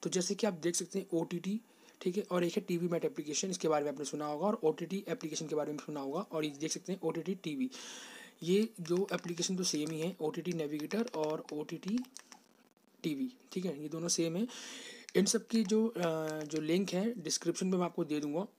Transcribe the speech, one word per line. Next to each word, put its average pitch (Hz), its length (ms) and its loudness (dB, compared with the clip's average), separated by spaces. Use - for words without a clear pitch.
तो 185 80 -2
जैसे 185 240 2
कि 196 120 2
आप 202 60 4
देख 170 220 0
सकते 180 240 -2
हैं 185 140 -2
ओटीटी, 175 480 0
ठीक 180 160 0
है, 208 140 0
और 175 140 4
एक 170 80 2
है 196 100 0
टीवी 175 260 2
Met 165 160 2
application, 151 460 -2
इसके 180 180 0
बारे 151 160 6
में 143 80 0
आपने 143 120 -6
सुना 151 220 -4
होगा, 151 200 0
और 220 160 2
ओटीटी 165 460 2
application 156 380 -4
के 151 80 -2
बारे 151 180 0
में 147 60 -4
सुना 147 220 -6
होगा, 139 200 -2
और 156 240 -2
ये 151 60 -2
देख 151 220 -4
सकते 175 200 -4
हैं 190 80 -4
ओटीटी 165 340 0
टीवी। 139 360 -2
ये 202 260 6
जो 175 320 2
application 180 440 -2
तो 180 80 0
same 156 260 0
ही 160 100 -4
है, 180 200 -2
ओटीटी 156 320 -2
Navigator 156 640 -2
और 156 380 0
ओटीटी 165 460 -4
टीवी, 135 300 -2
ठीक 185 120 -2
है, 151 180 -4
ये 151 60 -6
दोनों 165 200 -4
same 165 280 2
है। 226 120 0
इन - 80 8
सब - 220 2
की 226 180 4
जो, 220 240 6
अ, 202 120 -2
जो 156 200 -2
link 170 300 2
है 202 320 0
description 160 440 0
में 185 120 4
मैं 180 60 4
आपको 170 200 0
दे 151 160 0
दूँगा, 151 260 0